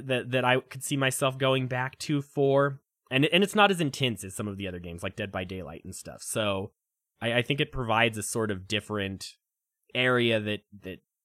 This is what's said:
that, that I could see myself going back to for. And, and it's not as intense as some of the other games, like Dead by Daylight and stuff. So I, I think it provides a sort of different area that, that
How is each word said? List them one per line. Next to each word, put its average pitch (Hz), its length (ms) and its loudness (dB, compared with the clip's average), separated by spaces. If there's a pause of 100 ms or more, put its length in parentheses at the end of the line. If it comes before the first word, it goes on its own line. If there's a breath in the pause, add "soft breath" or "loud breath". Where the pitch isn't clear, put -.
that, 123 260 -2
that 127 140 2
I 127 160 4
could - 200 -12
see - 140 -2
myself 135 420 0
going 131 300 2
back 127 320 -4
to 147 220 0
for. 139 580 2 (320)
And, 135 140 4
and 170 180 4
it's 190 100 0
not 202 160 6
as 175 120 0
intense 135 420 -2
as 95 100 -12
some 107 140 -4
of 101 80 -6
the 98 100 -6
other 90 140 -6
games, 87 240 -10
like 98 140 -6
Dead 104 120 -4
by 95 140 -4
Daylight 87 400 -10
and 92 100 -12
stuff. - 280 -14
So 101 500 -2 (500)
I, 117 120 0
I 123 80 2
think 139 180 -2
it 151 140 -4
provides 113 440 2
a 104 60 -4
sort 110 280 -2
of 95 140 -8
different 98 720 -4 (580)
area 120 460 2
that, 104 220 -4 (220)
that 92 160 -12 (260)